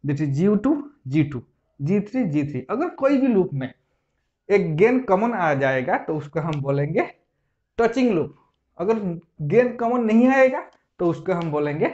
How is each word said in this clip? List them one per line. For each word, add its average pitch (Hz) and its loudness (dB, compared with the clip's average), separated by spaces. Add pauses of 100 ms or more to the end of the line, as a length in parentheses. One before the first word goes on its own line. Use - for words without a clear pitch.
that 143 -2
is 147 0
जी 180 2
टू, 269 2 (320)
जी 139 2
टू, 135 -4 (380)
जी 170 0
थ्री, 247 -4
जी 147 -2
थ्री। 143 -6
अगर 285 -4
कोई 277 2
भी 269 2
लूप 190 2
में 131 -6 (760)
एक 175 2
गेन 240 4
कॉमन 220 0
आ 170 0
जाएगा 131 0
तो 165 -6
उसको 147 -6
हम 151 -4
बोलेंगे 143 -2 (760)
टचिंग 233 2
लूप, 156 -2 (440)
अगर 214 0 (440)
गेन 226 2
कॉमन 240 -2
नहीं 226 6
आएगा 262 4 (400)
तो 175 2
उसको 185 -4
हम 170 -4
बोलेंगे 151 -2